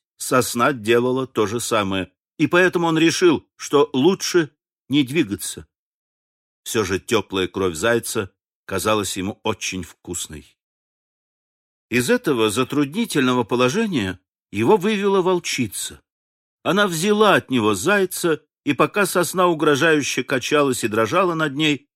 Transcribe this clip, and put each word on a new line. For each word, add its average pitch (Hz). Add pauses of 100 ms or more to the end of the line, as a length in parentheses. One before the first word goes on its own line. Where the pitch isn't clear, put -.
(180)
сосна 127
делала 123
то 107
же 113
самое. 98 (260)
И 151
поэтому 175
он 160
решил, 165
что -
лучше 165 (360)
не 143
двигаться. 110 (960)
Всё 110
же 92
тёплая 95
кровь 95
зайца 110 (340)
казалась 98
ему 95
очень 95
вкусной. - (1300)
Из 123
этого 123
затруднительного 131
положения 127 (320)
его 120
вывела 196
волчица. 151 (580)
Она 190
взяла 196
от -
него 107
зайца, 170 (200)
и 143
пока 180
сосна 180
угрожающе 151
качалась 139
и 117
дрожала 113
над 156
ней, 147